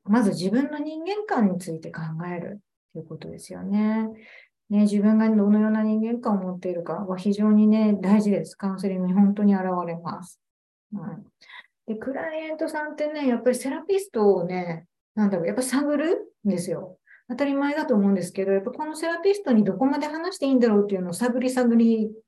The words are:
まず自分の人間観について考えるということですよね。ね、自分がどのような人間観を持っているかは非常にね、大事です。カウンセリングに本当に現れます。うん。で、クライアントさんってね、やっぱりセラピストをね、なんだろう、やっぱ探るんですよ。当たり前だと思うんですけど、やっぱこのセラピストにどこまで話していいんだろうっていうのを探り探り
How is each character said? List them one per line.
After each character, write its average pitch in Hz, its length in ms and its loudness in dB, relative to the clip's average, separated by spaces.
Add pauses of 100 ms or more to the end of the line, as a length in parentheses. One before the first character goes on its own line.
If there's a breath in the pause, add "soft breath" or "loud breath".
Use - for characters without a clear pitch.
ま 226 180 2
ず 196 80 2
自 170 220 -2
分 277 180 0
の 302 80 -10
人 311 260 -8
間 415 220 -6
観 240 260 2
に 175 60 -4
つ 175 160 -10
い 160 80 -10
て 165 100 -14
考 165 100 -12 (260)
え 180 120 -8
る 196 220 -12 (320)
と 165 60 -14
い - 20 -12
う 160 40 -14
こ 156 120 -14
と 165 120 -16
で 165 100 -16
す - 140 -18
よ 180 100 -14
ね。 214 440 -2 (600 loud breath)
ね、 208 120 4
自 202 200 2
分 214 160 6
が 220 120 4
ど 208 200 4
の 208 100 6
よ 214 100 2
う - 20 2
な 220 120 0
人 220 180 2
間 240 200 -2
観 208 180 0
を 185 40 -6
持 185 120 -6
っ 180 40 -10
て 180 100 -6
い 180 40 -2
る 170 100 -6
か 156 100 -6
は 185 240 -6
非 202 160 0
常 208 180 2
に 214 160 6
ね、 214 320 4
大 196 220 4
事 202 100 2
で - 140 0
す。 - 100 -18
カ - 120 -6
ウ 190 80 -6
ン 190 40 -10
セ 196 100 -2
リ 190 60 -4
ン 185 60 -2
グ 185 60 0
に 180 60 0
本 202 200 6
当 208 100 -4
に 202 120 6
現 185 80 0 (220)
れ 170 120 -6
ま 170 260 -10
す。 - 160 -20 (540)
う 208 40 -8
ん。 - 280 -12 (640 loud breath)
で、 220 80 -6
ク 254 180 -8
ラ 311 220 -8
イ 320 160 -8
ア 311 40 -8
ン - 20 -10
ト 311 120 -4
さ 302 140 -6
ん 302 100 -8
っ - 20 -18
て 302 160 -4
ね、 294 160 -2
や 240 100 2
っ - 40 -6
ぱ 254 80 2
り 247 60 4
セ 262 140 -6
ラ 311 120 -6
ピ 392 180 0
ス 392 120 -10
ト 208 240 4
を 175 100 -2
ね、 175 400 -6 (300)
な 214 120 4
ん - 20 4
だ 190 80 0
ろ 165 60 -2
う、 170 40 -2
や 208 60 -2
っ - 20 -6
ぱ 240 60 -2
探 285 360 0
る 330 360 -2 (120)
ん 202 40 0
で 180 100 0
す 180 120 -6
よ。 180 260 -10 (320 soft breath)
当 247 60 -8
た 285 100 -2
り 277 80 0
前 285 220 0
だ 311 100 -2
と 262 100 2
思 196 120 4
う 196 40 4
ん - 20 4
で 185 80 0
す 175 100 -6
け 190 140 -4
ど、 196 60 0
や 196 80 4
っ - 20 -6
ぱ 247 100 -6
こ 302 140 -8
の 311 100 -8
セ 330 120 -6
ラ 330 120 -4
ピ 392 140 4
ス 403 100 -8
ト 277 80 0
に 214 120 6
ど 190 100 0
こ 214 120 0
ま 285 140 0
で 294 80 -4
話 330 280 -6
し - 20 -12
て - 80 -4
い 269 40 2
い 269 60 4
ん 254 40 6
だ 233 100 4
ろ 202 120 4
う - 20 4
っ 202 40 -4
て 196 80 -4
い - 20 -2
う 185 40 -4
の 180 80 -6
を 170 40 -6
探 240 260 -2
り 254 100 0
探 254 260 2
り 226 360 2 (160)